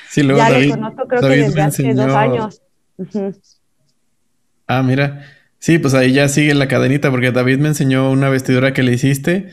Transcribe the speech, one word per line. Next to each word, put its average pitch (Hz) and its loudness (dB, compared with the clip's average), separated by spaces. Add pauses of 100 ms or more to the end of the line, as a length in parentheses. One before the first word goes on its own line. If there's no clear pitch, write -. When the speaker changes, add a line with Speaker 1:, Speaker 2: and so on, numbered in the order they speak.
Speaker 1:
Sí, - -2
luego 139 4
Speaker 2:
Ya 135 4
lo 139 2
Speaker 1:
David, 135 2
Speaker 2:
conozco, - -6
creo 247 -2
que - 2
Speaker 1:
David 240 4
Speaker 2:
desde 202 0
Speaker 1:
me 151 0
Speaker 2:
hace 151 -2 (120)
dos 127 0
Speaker 1:
enseñó 135 0
Speaker 2:
años. 127 -2 (340)
Ujú. 196 -8 (1300)
Speaker 1:
Ah, 127 0
mira. 139 -2 (340)
Sí, 165 2
pues 135 0
ahí 127 2
ya 143 2
sigue 147 2
la 139 0
cadenita, 135 0
porque 127 0
David 127 0
me 147 0
enseñó 135 0
una 135 0
vestidura 131 0
que 135 -2
le 127 2
hiciste 139 -2